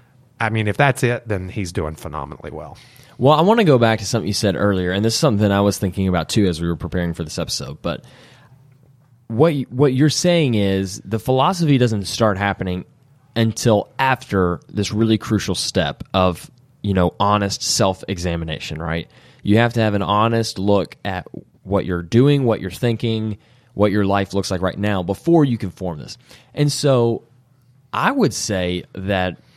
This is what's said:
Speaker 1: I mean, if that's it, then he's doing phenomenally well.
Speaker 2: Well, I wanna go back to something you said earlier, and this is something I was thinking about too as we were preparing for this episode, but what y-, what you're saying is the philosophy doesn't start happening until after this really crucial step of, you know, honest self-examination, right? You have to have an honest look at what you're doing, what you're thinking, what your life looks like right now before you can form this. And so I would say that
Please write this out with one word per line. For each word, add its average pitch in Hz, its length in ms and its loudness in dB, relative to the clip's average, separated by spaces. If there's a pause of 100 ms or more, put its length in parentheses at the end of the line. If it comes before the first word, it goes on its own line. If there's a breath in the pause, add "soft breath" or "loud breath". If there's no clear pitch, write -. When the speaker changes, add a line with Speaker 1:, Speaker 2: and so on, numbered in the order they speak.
(400 loud breath)
Speaker 1:
I 113 80 0
mean, 107 180 -2
if 101 100 -2
that's 139 280 2
it, 120 240 -2
then 92 200 -4
he's 90 240 -6
doing 78 220 -4
phenomenally 73 560 -12
well. 76 260 -14 (400 loud breath)
Speaker 2:
Well, 135 180 4
I 151 80 4
wanna 220 220 4
go 139 140 6
back 113 220 2
to 98 60 -10
something 98 200 -2
you 104 80 -2
said 98 220 0
earlier, 92 340 0
and 98 140 0
this 113 100 2
is - 60 -2
something 107 300 2
I 101 100 2
was 101 180 2
thinking 95 300 -2
about 90 200 0
too 104 180 2
as 82 140 0
we 85 80 -2
were 85 80 -2
preparing 87 380 -4
for 85 100 -8
this 78 140 -10
episode, 73 440 -8
but - 220 -6 (1200 loud breath)
what 147 260 2
y-, 135 160 -4
what 131 240 2
you're 143 160 4
saying 165 440 2
is 98 500 0
the 107 140 -4
philosophy 143 600 2
doesn't 110 280 2
start 104 320 0
happening 95 460 -2 (520)
until 113 520 2 (100)
after 98 720 0
this 101 240 -4
really 110 260 2
crucial 101 360 -2
step - 580 -4
of, 92 380 0 (320)
you 101 120 -2
know, 90 240 2
honest 101 440 0
self-examination, 85 1160 -4
right? 82 280 -6 (340 soft breath)
You 104 160 4
have 117 160 2
to 117 60 0
have 107 140 2
an 101 80 0
honest 110 560 0
look 98 460 0
at 92 220 -8 (360)
what 95 240 -2
you're 87 160 -4
doing, 135 420 4
what 113 160 0
you're 90 100 -8
thinking, 110 680 -4 (340 soft breath)
what 104 180 2
your 101 140 2
life 98 300 0
looks 98 160 -2
like 92 100 -2
right 90 180 -4
now 101 240 -2
before 151 420 2
you 120 140 0
can 95 120 -6
form 85 280 -8
this. 62 180 -16 (360 loud breath)
And 147 180 0
so 120 540 0 (680)
I 156 200 0
would 233 220 0
say 90 580 -4
that 92 460 -2 (180 soft breath)